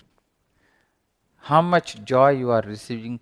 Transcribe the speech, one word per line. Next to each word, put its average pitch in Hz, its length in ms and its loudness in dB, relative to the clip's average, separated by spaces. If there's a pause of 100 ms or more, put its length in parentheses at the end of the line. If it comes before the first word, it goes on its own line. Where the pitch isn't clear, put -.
(1400)
How 151 240 2
much 170 420 -2
joy 131 260 4
you 127 200 -2
are 113 120 2
receiving 113 600 -12